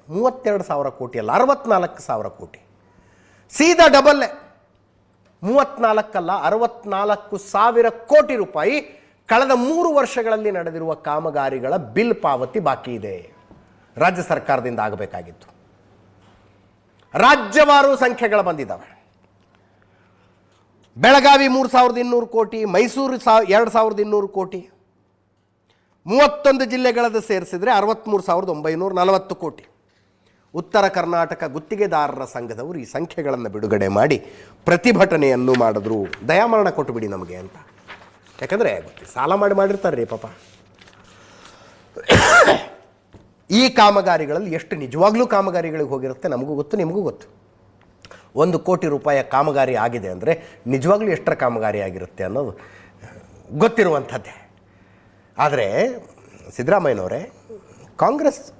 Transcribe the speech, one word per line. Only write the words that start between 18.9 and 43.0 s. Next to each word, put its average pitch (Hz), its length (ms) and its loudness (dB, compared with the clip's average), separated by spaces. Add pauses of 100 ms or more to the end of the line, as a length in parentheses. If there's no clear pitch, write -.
ಬೆಳಗಾವಿ 269 520 8
ಮೂರು 262 200 0
ಸಾವಿರದ 247 300 4
ಇನ್ನೂರು 240 280 0
ಕೋಟಿ, 220 380 -2
ಮೈಸೂರು 247 540 0
ಸಾ-, 220 320 4
ಎರಡು 220 200 4
ಸಾವಿರದ 220 300 0
ಇನ್ನೂರು 208 280 -2
ಕೋಟಿ, 185 400 -10 (1400)
ಮೂವತ್ತೊಂದು 269 580 2
ಜಿಲ್ಲೆಗಳದ್ದು 240 560 0
ಸೇರಿಸಿದ್ರೆ 190 520 -4
ಅರವತ್ಮೂರು 208 500 0
ಸಾವಿರದ 185 260 -2
ಒಂಬೈನೂರ 160 440 -4
ನಲವತ್ತು 185 420 0
ಕೋಟಿ. - 300 -12 (880)
ಉತ್ತರ 190 340 0
ಕರ್ನಾಟಕ 170 560 -4
ಗುತ್ತಿಗೆದಾರರ 151 800 -4
ಸಂಘದವರು 123 540 -10
ಈ 123 60 -12
ಸಂಖ್ಯೆಗಳನ್ನು 135 640 -6
ಬಿಡುಗಡೆ 101 400 -2
ಮಾಡಿ 117 380 2 (380)
ಪ್ರತಿಭಟನೆಯನ್ನು 165 880 2
ಮಾಡಿದ್ರು, 110 760 -2
"ದಯಾಮರಣ 208 420 2
ಕೊಟ್ಟುಬಿಡಿ 117 380 -6
ನಮಗೆ" 90 280 -12
ಅಂತ. 92 160 -18 (880)
ಯಾಕಂದ್ರೆ 135 400 -2
ಗೊತ್ತಿ-, - 340 -20
ಸಾಲ 143 200 -2
ಮಾಡಿ 202 200 0
ಮಾಡಿರ್ತಾರೆ 196 420 0
ರೀ 117 80 -4
ಪಾಪ. 113 220 -10 (3250)